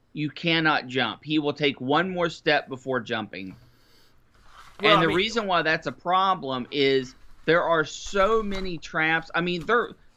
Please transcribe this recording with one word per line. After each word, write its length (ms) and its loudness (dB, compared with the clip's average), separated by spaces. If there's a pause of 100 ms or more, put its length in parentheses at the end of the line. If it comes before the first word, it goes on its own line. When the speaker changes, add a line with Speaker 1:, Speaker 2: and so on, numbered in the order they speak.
(120)
Speaker 1:
you 160 -6
cannot 600 0
jump. 340 -2
He 160 -2
will 140 0
take 280 -2
one 300 0
more 180 -2
step 400 0
before 300 -4
jumping. 560 -8 (1300)
Speaker 2:
Well, 120 4
Speaker 1:
And 40 8
Speaker 2:
I 40 4
Speaker 1:
the 60 4
Speaker 2:
mean 80 0
Speaker 1:
reason 300 0
why 160 2
that's 240 0
a 60 -4
problem 800 0
is 420 2 (300)
there 180 4
are 220 2
so 580 0
many 340 -6
traps. 600 -2
I 40 0
mean, 260 -2
they're 240 2 (260)